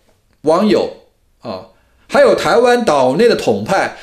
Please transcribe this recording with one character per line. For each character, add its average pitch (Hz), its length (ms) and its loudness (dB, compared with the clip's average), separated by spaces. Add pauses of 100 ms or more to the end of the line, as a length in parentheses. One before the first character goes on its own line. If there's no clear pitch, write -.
(420)
网 175 260 0
友 127 300 -2 (420)
啊， 95 280 -14 (400)
还 240 120 0
有 233 160 4
台 156 220 0
湾 240 260 2
岛 135 320 0
内 226 140 2
的 185 80 0
统 104 260 -4
派， 147 400 -4